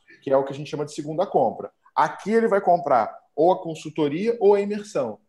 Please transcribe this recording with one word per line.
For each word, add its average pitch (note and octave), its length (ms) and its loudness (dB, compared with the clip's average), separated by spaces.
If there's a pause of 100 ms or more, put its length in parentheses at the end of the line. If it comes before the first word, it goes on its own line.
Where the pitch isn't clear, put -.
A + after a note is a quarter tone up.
(220)
que C#3 80 -4
é C3+ 60 4
o C#3 80 4
que C#3+ 80 -8
a - 20 -8
gente D3 160 -10
chama D3+ 140 -6
de D3 100 -14
segunda D#3 320 -4
compra. A#2 460 -2 (220)
Aqui - 360 0
ele A3+ 160 4
vai G3 140 2
comprar D#3 540 2 (200)
ou E3+ 180 4
a F3+ 80 0
consultoria D#3+ 800 -4
ou G3+ 140 6
a G3+ 60 2
imersão G3+ 580 -4 (100)